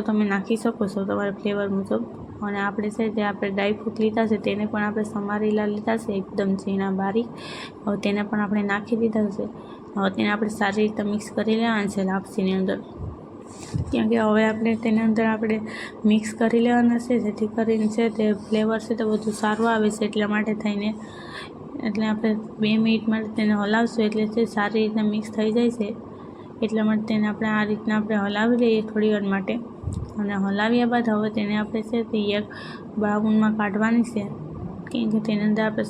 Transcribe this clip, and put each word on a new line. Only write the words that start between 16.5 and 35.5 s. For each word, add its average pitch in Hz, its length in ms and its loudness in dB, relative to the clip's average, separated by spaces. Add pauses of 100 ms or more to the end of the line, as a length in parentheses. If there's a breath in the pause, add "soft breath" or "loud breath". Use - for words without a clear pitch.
લેવાના 240 380 6
છે, 247 100 2 (100)
જેથી 214 300 0
કરીને 220 400 2
છે 240 80 2 (140)
તે 220 80 2 (200)
ફ્લેવર 220 400 2
છે - 140 -2
તે 240 40 0
વધુ 214 280 2 (100)
સારું 220 320 4
આવે 214 220 4
છે. 220 100 0
એટલા 208 280 0
માટે 214 200 0 (100)
થઈને, 208 260 0 (1000 loud breath)
એટલે 214 240 0
આપણે 214 200 2 (300)
બે 214 80 4 (160)
મિનિટ 226 260 2
માટે 220 260 -2
તેને 214 240 4
હલાવશું 226 460 2
એટલે 214 180 0 (100)
તે 233 100 4
સારી 214 380 0
રીતના 214 300 0
મિક્સ 214 220 -4
થઈ 214 220 2
જાય 240 200 4
છે. 208 120 -2 (760 loud breath)
એટલા 220 240 0
માટે 214 200 0
તેને 214 220 2
આપણે 214 180 -2
આ 214 220 2
રીતના 214 280 0
આપણે 214 160 0 (120)
હલાવી 226 360 2
લઈએ 220 260 4
થોડી 214 260 2
વાર 202 180 0
માટે. 196 220 -2 (640)
અને 202 140 -2 (120)
હલાવ્યા 226 480 2
બાદ 233 160 2
હવે 214 260 2
તેને 208 220 0
આપણે 214 320 -2
છે 233 100 0 (120)
તે 220 80 0 (180)
એક 208 80 -2 (560 loud breath)
બાઉલમાં 214 580 4
કાઢવાની 214 540 2
છે, 208 100 -2 (680)
કેમ 240 200 0
કે 220 160 2
તેની 214 220 0
અંદર 214 160 2